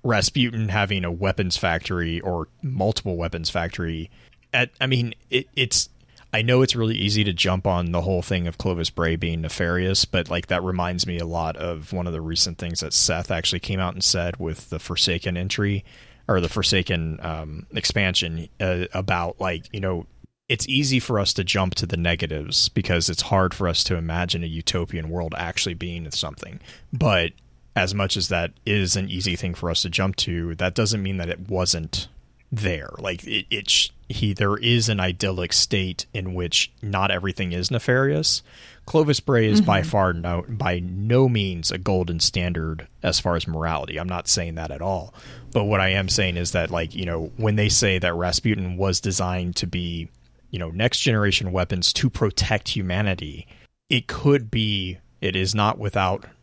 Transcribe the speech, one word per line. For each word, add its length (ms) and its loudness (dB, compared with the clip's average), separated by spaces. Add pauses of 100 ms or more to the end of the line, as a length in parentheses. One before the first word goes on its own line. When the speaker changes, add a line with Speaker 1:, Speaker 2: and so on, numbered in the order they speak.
Speaker 1:
Rasputin 640 2
having 360 2
a 60 -2
weapons 460 0
factory 640 0
or 260 -4 (140)
multiple 540 -2
weapons 340 -4
factory, 600 -4 (440)
at, 160 2 (100)
I 80 0
mean, 260 2 (160)
it, 260 0
it's, 340 0 (460)
I 60 4
know 200 6
it's 140 4
really 200 2
easy 280 2
to 100 2
jump 340 2
on 240 2
the 100 2
whole 200 2
thing 260 0
of 100 -6
Clovis 320 -2
Bray 260 0
being 260 -2
nefarious, 640 2
but, 240 0
like, 180 -2
that 160 0
reminds 440 0
me 120 -4
a 60 -4
lot 320 -2
of 360 -6
one 140 -2
of 60 -4
the 80 -4
recent 360 -2
things 220 -6
that 140 -6
Seth 380 2
actually 280 -2
came 200 -4
out 140 -2
and 100 -4
said 340 0
with 320 -8
the 100 -6
Forsaken 580 -2
entry, 480 -2 (420)
or 140 4
the 80 -2
Forsaken, 760 0
um, 500 -8
expansion, 760 -2 (100)
uh, 340 0
about, 460 -2
like, 320 -4
you 80 -8
know, 260 -4 (440)
it's 180 -2
easy 320 2
for 200 0
us 140 0
to 100 0
jump 320 0
to 100 -2
the 120 -4
negatives 720 0
because 400 0
it's 140 -2
hard 300 2
for 140 -2
us 160 0
to 120 0
imagine 480 -2
a 40 -6
utopian 640 -4
world 280 -4
actually 360 -4
being 380 -8
something. 480 -8 (320)
But 400 2 (440)
as 180 2
much 240 0
as 120 -2
that 220 0 (140)
is 300 2
an 140 -2
easy 260 -2
thing 180 -4
for 160 -4
us 140 0
to 60 -2
jump 280 0
to, 380 -2
that 200 -2
doesn't 280 2
mean 140 -4
that 120 -4
it 200 -6
wasn't 580 0 (440)
there. 380 -2 (100)
Like, 240 -6
it, 260 -4
it 200 -4
sh-, 200 4 (200)
he, 240 0
there 240 2
is 320 2
an 100 0
idyllic 540 0
state 600 0
in 220 -4
which 360 0 (120)
not 260 0
everything 440 -2
is 180 -2
nefarious. 720 2 (420)
Clovis 360 4
Bray 260 4
is 140 6
by 180 4
Speaker 2:
Mm-hmm. 100 0
Speaker 1:
far 240 4
no, 340 -2
by 320 -2
no 500 2
means 420 0
a 80 -4
golden 400 0
standard 680 0 (140)
as 180 2
far 180 2
as 100 -2
morality. 500 -2
I'm 120 -4
not 180 -4
saying 280 0
that 160 -6
at 100 -8
all. 320 -2 (400)
But 100 4
what 160 4
I 120 4
am 180 2
saying 260 2
is 160 -2
that, 180 0
like, 240 -2
you 120 -4
know, 320 -4
when 180 2
they 140 4
say 280 4
that 160 2
Rasputin 640 0
was 220 2
designed 560 -2
to 120 -2
be, 420 -4 (420)
you 80 -6
know, 100 -4
next 300 0
generation 520 2
weapons 420 2
to 180 2
protect 640 0
humanity, 720 -2 (420)
it 160 2
could 460 2
be, 480 -2 (220)
it 140 0
is 200 0
not 240 2
without 460 0 (180)